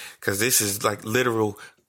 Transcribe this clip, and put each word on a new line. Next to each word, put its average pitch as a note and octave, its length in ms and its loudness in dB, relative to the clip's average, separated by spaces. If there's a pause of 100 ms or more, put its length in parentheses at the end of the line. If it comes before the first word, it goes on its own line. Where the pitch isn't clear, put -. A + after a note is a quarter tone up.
(200)
'cause G2 180 0
this A#2 220 2
is, G#2 240 -2
like, G2+ 200 -2
literal A2+ 540 2 (300)